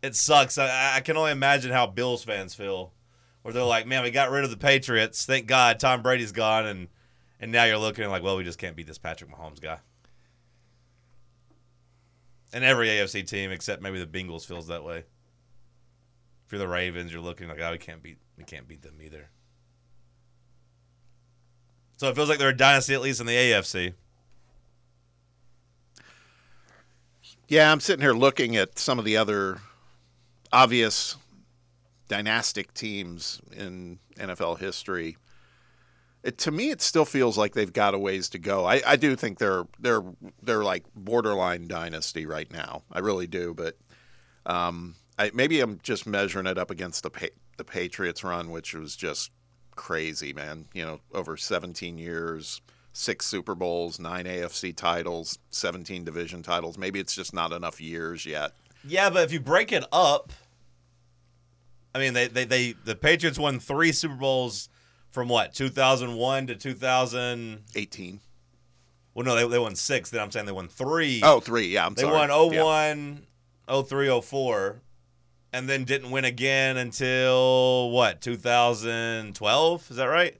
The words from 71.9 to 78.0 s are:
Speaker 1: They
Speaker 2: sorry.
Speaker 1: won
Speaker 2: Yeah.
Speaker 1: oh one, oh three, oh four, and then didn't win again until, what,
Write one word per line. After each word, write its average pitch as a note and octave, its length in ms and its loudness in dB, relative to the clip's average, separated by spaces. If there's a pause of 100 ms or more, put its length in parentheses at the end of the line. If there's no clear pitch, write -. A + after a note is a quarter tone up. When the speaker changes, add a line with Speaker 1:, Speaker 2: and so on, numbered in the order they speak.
Speaker 1:
They A#2+ 80 -2
Speaker 2:
sorry. D3+ 120 2
Speaker 1:
won D3+ 140 4
Speaker 2:
Yeah. C#3+ 60 2
Speaker 1:
oh D#3+ 320 6
one, D3+ 600 0 (400)
oh C3+ 160 2
three, C3+ 280 0
oh B2 100 4
four, A#2 640 -2 (720)
and B2+ 160 -6
then C3+ 140 0
didn't B2+ 260 -2
win C3 160 0
again C3 500 0
until, B2+ 1160 4
what, A#2 280 4